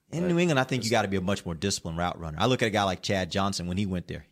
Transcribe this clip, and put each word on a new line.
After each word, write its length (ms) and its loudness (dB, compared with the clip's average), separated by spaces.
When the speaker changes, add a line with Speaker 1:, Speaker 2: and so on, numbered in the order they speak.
Speaker 1:
In 100 -4
Speaker 2:
But 60 0
Speaker 1:
New 100 2
England, 220 4
I 40 2
think 160 -2
you 40 -4
Speaker 2:
just 80 -2
Speaker 1:
gotta 160 2
be 80 0
a 40 0
much 240 0
more 120 -6
disciplined 420 -2
route 220 -2
runner. 200 -6
I 60 4
look 160 2
at 40 4
a 40 0
guy 140 2
like 180 0
Chad 300 -2
Johnson. 340 0
When 100 -2
he 100 0
went 200 -4
there, 260 -10